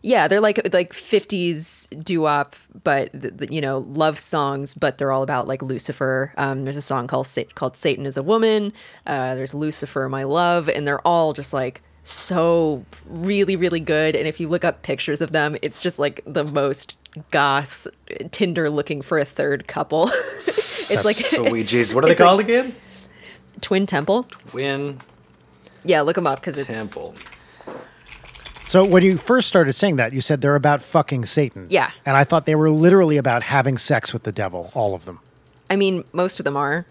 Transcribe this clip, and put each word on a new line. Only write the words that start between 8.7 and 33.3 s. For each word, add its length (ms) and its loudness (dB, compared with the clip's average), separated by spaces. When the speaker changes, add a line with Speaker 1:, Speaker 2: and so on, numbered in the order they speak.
Speaker 1:
Uh, 280 -4
there's 200 -8
Lucifer, 540 -4
My 160 -4
Love, 440 2
and 180 -2
they're 200 -2
all 260 2
just, 200 -8
like, 300 -6
so 800 0
really, 500 0
really 240 0
good. 360 2
And 120 0
if 120 -8
you 80 -4
look 160 0
up 180 -2
pictures 380 -4
of 120 -4
them, 300 0
it's 200 -6
just, 160 -4
like, 280 -2
the 180 -4
most 520 -2
goth 560 0
Tinder 400 0
looking 320 -4
for 160 -2
a 60 2
third 420 -2
couple. 500 0
<laughs> 40 0
It's 40 0
Speaker 2:
That's 180 4
Speaker 1:
like 100 4
Speaker 2:
sweet. 520 0
Jeez, 260 2
what 100 4
are 40 8
they 40 8
Speaker 1:
it's 80 4
like 60 10
Speaker 2:
called 140 8
again? 340 0
Speaker 1:
Twin 240 0
Temple. 380 0
Speaker 2:
Twin 720 -8
Speaker 1:
Yeah, 180 4
look 160 0
'em 80 -2
up 160 -2
'cause 160 -8
it's 100 -6
Speaker 2:
Temple. 220 -12
Speaker 3:
So 180 6
when 180 6
you 140 6
first 320 2
started 260 4
saying 220 2
that, 160 0
you 80 -2
said 220 0
they're 140 4
about 260 2
fucking 440 0
Satan. 440 -2
Speaker 1:
Yeah. 220 2
Speaker 3:
And 120 2
I 80 6
thought 200 2
they 120 2
were 140 4
literally 460 6
about 280 2